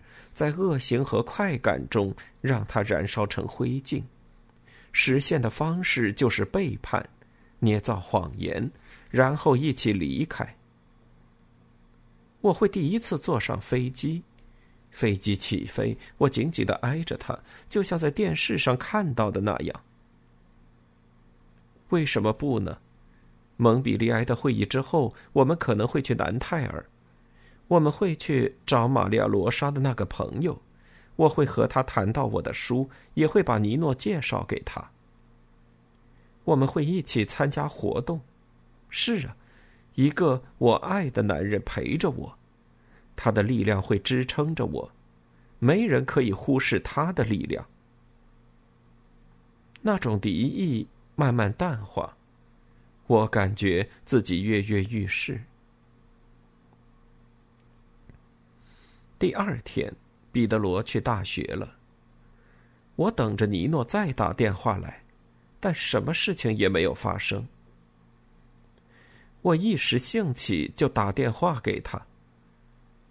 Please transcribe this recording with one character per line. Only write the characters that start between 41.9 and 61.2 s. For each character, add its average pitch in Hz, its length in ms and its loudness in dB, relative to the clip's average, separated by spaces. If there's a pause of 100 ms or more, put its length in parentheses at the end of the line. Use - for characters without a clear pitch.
着 165 140 0
我， - 260 -8 (800)
他 - 160 0
的 107 120 4
力 110 200 2
量 101 160 2
会 98 200 2
支 127 260 -2
撑 151 300 -2
着 127 100 -2
我， - 260 -6 (680)
没 175 260 4
人 131 180 2
可 131 200 2
以 104 100 0
忽 131 260 0
视 - 200 0
他 165 340 -4
的 143 100 0
力 107 200 -2
量。 - 200 -6 (2250)
那 202 200 0
种 107 200 0
敌 104 140 0
意 127 540 -2 (280)
慢 131 180 2
慢 110 200 2
淡 170 320 -2
化， - 320 -8 (880)
我 110 220 6
感 101 280 2
觉 98 320 2 (180)
自 123 160 4
己 90 200 -2
跃 104 220 2
跃 101 200 0
欲 107 240 -4
试。 - 340 -6 (3750)
第 185 140 2
二 196 280 -2
天， - 320 -6 (380)
彼 117 160 2
得 110 100 2
罗 98 240 0
去 - 180 -4
大 107 240 -2